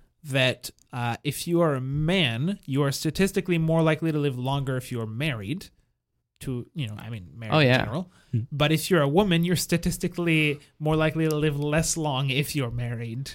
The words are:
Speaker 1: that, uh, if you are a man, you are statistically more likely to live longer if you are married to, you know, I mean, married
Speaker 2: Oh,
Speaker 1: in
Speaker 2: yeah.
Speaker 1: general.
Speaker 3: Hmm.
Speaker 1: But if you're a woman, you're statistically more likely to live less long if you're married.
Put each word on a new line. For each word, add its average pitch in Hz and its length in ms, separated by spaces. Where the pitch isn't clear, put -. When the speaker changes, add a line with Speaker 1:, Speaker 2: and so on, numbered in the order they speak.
Speaker 1:
that, 131 460
uh, 120 300
if - 240
you 170 140
are 156 120
a 127 80
man, 151 840
you 139 180
are 139 80
statistically 185 680
more 160 240
likely 160 300
to 151 80
live 139 180
longer 131 400
if 123 140
you 117 100
are 110 60
married 117 600
to, 123 340
you 147 100
know, 107 140
I 110 100
mean, 98 260
married 110 180
Speaker 2:
Oh, 156 60
Speaker 1:
in 139 80
Speaker 2:
yeah. 127 120
Speaker 1:
general. 143 320
Speaker 3:
Hmm. 117 80
Speaker 1:
But 147 200
if 160 200
you're 165 100
a 139 60
woman, 170 380
you're 180 100
statistically 165 1040
more 151 160
likely 156 320
to 156 80
live 147 240
less 151 380
long 139 320
if 135 260
you're 127 160
married. 120 640